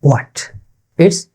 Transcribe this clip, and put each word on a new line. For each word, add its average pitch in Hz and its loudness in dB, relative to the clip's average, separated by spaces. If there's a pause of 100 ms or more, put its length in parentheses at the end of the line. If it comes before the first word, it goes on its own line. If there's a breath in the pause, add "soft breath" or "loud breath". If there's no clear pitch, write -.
what, - -2 (440)
it's 196 0